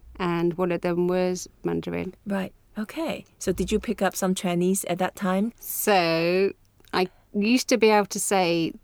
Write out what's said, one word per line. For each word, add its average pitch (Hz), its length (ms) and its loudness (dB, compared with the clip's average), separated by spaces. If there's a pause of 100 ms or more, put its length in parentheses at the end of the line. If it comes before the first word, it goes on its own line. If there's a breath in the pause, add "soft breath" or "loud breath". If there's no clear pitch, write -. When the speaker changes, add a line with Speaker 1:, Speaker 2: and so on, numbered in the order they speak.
(180)
Speaker 1:
and 170 380 0
one 180 160 0
of 170 100 -2
them 175 260 0
was 180 400 0 (160)
Mandarin. 175 520 -4 (100)
Speaker 2:
Right. 196 280 -4 (220)
Okay. 262 500 -8 (120)
So - 140 -4
did 180 200 -2
you 214 80 2
pick 214 220 -4
up 185 140 0
some 185 180 0
Chinese 180 520 0
at 185 120 -2
that 185 180 -2
time? 196 440 -2
Speaker 1:
So 175 920 2 (400)
I 185 160 0 (280)
used 220 340 2
to 254 80 4
be 220 140 6
able 208 160 4
to - 120 -8
say, 170 540 2 (100)